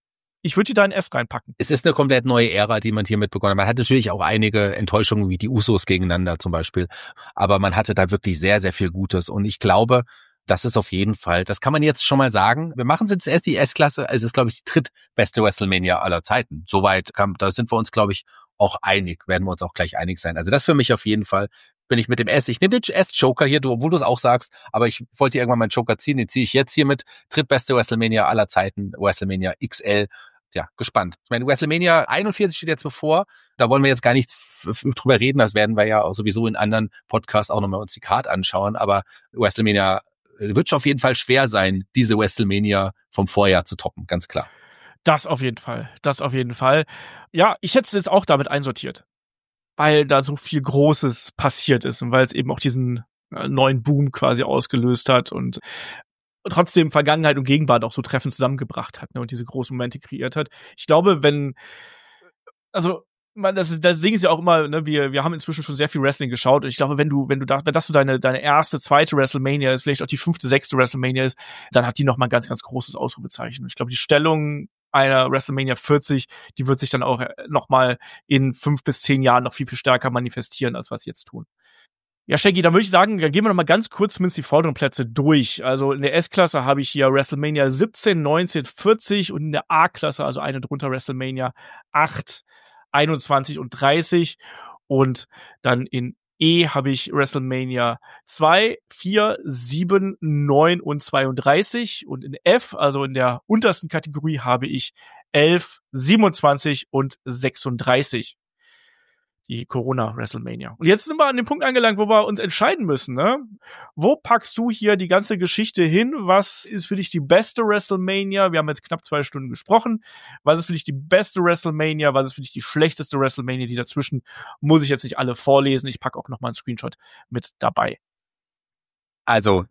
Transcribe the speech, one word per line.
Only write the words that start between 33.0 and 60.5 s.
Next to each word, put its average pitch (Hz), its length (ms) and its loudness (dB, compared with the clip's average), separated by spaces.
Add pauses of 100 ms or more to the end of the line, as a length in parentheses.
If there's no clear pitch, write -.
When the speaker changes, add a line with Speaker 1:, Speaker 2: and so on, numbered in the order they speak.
Speaker 2:
Da 117 100 4
wollen 135 140 4
wir 139 80 6
jetzt 123 100 2
gar 120 140 4
nicht 131 160 2
f-, - 360 -12
f-, 117 280 -4
drüber 123 260 4
reden. 135 200 0
Das 107 120 2
werden 107 240 2
wir 104 80 4
ja 110 160 2
auch 98 140 0
sowieso 107 320 -2
in 107 100 -2
anderen 107 320 0 (180)
Podcasts - 440 -2
auch 107 100 -2
nochmal 101 200 -4
uns 104 120 -12
die - 80 -14
Card 113 280 -2
anschauen. 98 460 -2
Aber 101 280 0 (300)
WrestleMania, 101 680 2 (380)
äh, 104 160 -4
wird 139 160 0
schon 147 80 2
auf 127 80 -4
jeden 139 140 0
Fall 131 160 2
schwer 131 320 2
sein, 95 360 0 (100)
diese 113 220 2
WrestleMania 101 760 0 (180)
vom 95 180 -2
Vorjahr 95 380 2
zu - 100 -10
toppen, - 300 -10
ganz 87 200 -4
klar. - 220 -8 (560)
Speaker 1:
Das 151 220 2
auf 135 160 -4
jeden 123 160 -4
Fall. 120 320 -12 (100)
Das 143 220 -2
auf 135 100 -4
jeden 123 220 -4
Fall. 139 320 2 (440)
Ja, 180 300 2
ich 185 140 -2
hätte 254 100 4
es - 80 -6
jetzt 202 160 -2
auch 185 160 2
damit 143 240 2
einsortiert, 135 560 -8 (720)
weil 151 300 4
da 135 160 4
so 143 120 -4
viel 143 280 -4
Großes 143 720 2
passiert 131 480 0
ist 127 160 -6
und 120 100 -6
weil 131 140 4
es - 80 -2
eben 135 180 -2
auch 135 80 -4
diesen, 123 460 -2 (300)
äh, - 140 -6
neuen 135 340 2
Boom 143 300 2
quasi 123 320 0
ausgelöst 123 640 0
hat 123 200 2
und 123 280 -6 (920)
trotzdem 175 420 2
Vergangenheit 151 460 2
und 135 80 -4
Gegenwart 131 400 4
auch 113 80 -6
so - 80 -6
treffend 127 320 -4
zusammengebracht 131 680 -6
hat, - 120 -16
ne, 127 60 -8
und 120 100 -8
diese 120 140 -8
großen 127 320 -8
Momente 123 220 -6
kreiert 127 360 -10
hat. 151 140 -4 (300)